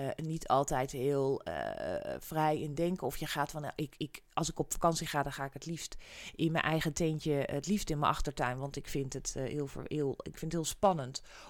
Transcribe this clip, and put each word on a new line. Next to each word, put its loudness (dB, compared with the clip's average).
niet -4
altijd 4
heel, 2
eh, -2
vrij 2
in -4
denken. 0
Of -2
je -4
gaat 0
van, -6
"Nou, -6
ik, -4
ik, -6
als 0
ik -8
op -2
vakantie 2
ga, 0
dan -2
ga -4
ik -8
het -10
liefst -6
in 2
mijn 2
eigen 2
tentje, 2
het 0
liefst 2
in 0
mijn 6
achtertuin. 0
Want -4
ik -8
vind -2
het, -4
eh, -2
heel -2
ver-, -8
heel, 0
ik -8
vind -8
het -4
heel 2
spannend 2